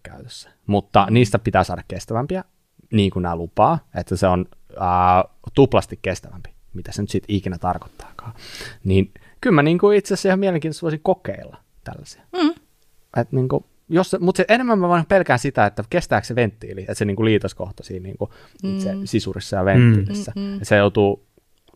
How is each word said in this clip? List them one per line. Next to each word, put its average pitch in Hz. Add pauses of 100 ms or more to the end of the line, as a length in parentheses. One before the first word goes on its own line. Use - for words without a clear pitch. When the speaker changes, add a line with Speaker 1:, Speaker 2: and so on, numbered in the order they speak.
Speaker 1:
käytössä, - (180)
mutta 101
Speaker 2:
Mm. 110
Speaker 1:
niistä 113
pitää 95
saada 90
kestävämpiä, 120 (480)
niin 101
kuin 90
nää 87
lupaa, 104 (160)
että 87
se 95
on, 90 (340)
ää, 90 (300)
tuplasti 117
kestävämpi, - (240)
mitä -
se -
nyt 104
sit 95
ikinä 92
tarkoittaakaan. - (500)
Niin 95 (300)
kyllä 226
mä 143
niinku 175
itse 202
asiassa 190
ihan 190
mielenkiintoisesti 165
voisin 156
kokeilla - (260)
tällaisia. - (220)
Speaker 2:
Mm. 311 (680)
Speaker 1:
Et 113
niinku, 131 (260)
jos 180
se, 190
mut 175
se 185
enemmän 233
mä 175
vaan 170
pelkään 170
sitä, 127
että 104
kestääkö 135
se 117
venttiili, 98
että 98
se -
niinku 104
liitoskohta 95
siinä 92
niinku 95 (340)
itse 190
Speaker 2:
Mm. 196
Speaker 1:
sisurissa 104
ja 95
Speaker 3:
Mm. -
Speaker 1:
venttiilissä. 113
Speaker 2:
Mm, 196
mm. 101
Speaker 1:
Et 104
se 104
joutuu 104 (500)